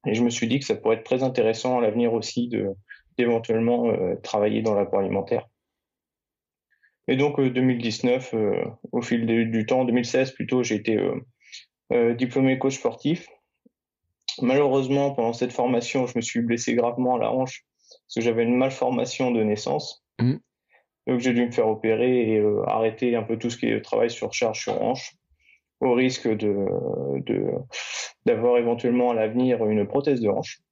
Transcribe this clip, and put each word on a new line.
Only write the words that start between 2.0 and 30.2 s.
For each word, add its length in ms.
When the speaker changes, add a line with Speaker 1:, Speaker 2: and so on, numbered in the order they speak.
Speaker 1:
aussi 340
de, 220
d'éventuellement, 720
euh, 360
travailler 380
dans 120
l'agroalimentaire. 760
Et 100
donc, 220
euh, 100
deux 120
mille 200
dix-neuf, 520
euh, 300
au 100
fil 240
de, 180
du 220
temps, 200
deux 80
mille 120
seize 260
plutôt, 320
j'ai 120
été, 220
euh, 180
euh, 220
diplômé 440
coach 200
sportif. 500
Malheureusement, 720
pendant 220
cette 180
formation, 560
je 80
me 60
suis 200
blessé 320
gravement 420
à 40
la 140
hanche 320
parce 260
que 60
j'avais 220
une 120
malformation 760
de 120
naissance. 600
Speaker 2:
Mm. 160
Speaker 1:
Donc, 120
j'ai 140
dû 120
me 60
faire 160
opérer 640
et, 60
euh, 280
arrêter 500
un 80
peu 140
tout 120
ce 80
qui 80
est 160
travail 280
sur 240
charge 280
sur 200
hanche, 340
au 120
risque 360
de, 380
de, 240
d'avoir 320
éventuellement 520
à 60
l'avenir 500
une 220
prothèse 340